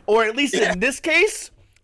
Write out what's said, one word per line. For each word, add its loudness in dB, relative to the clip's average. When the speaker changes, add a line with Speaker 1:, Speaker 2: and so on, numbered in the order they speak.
Speaker 1:
Or 4
at -4
least 0
Speaker 2:
Yeah. 0
Speaker 1:
in -4
this -2
case, 0